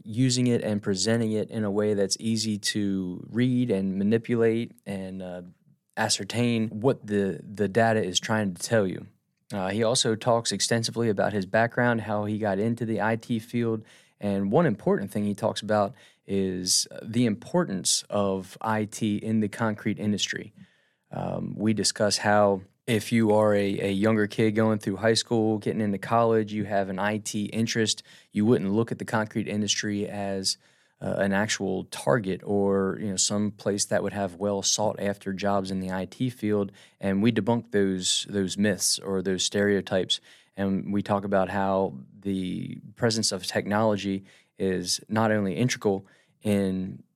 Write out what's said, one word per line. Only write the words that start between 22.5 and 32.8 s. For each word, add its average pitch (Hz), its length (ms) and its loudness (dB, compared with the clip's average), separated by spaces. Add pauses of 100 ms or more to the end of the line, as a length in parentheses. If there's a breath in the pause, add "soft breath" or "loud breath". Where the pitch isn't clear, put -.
if 110 240 0
you 113 240 4
are 107 180 6
a, 101 260 2
a 98 120 0
younger 104 340 2
kid 110 300 0
going 110 240 2
through 98 160 -4
high 110 180 2
school, 110 460 2
getting 110 220 -2
into 101 180 -2
college, 113 520 2
you 104 120 -2
have 98 260 0
an 95 80 -6
I 104 220 0
T 104 240 -6
interest, 110 580 -2 (300 loud breath)
you 104 120 2
wouldn't 98 300 4
look 113 180 0
at - 60 -6
the 101 80 -6
concrete 110 420 -2
industry 101 600 -2
as, 98 500 -4 (420 soft breath)
uh, 95 180 -4
an 98 140 2
actual 98 600 0
target 101 520 0
or, 98 560 0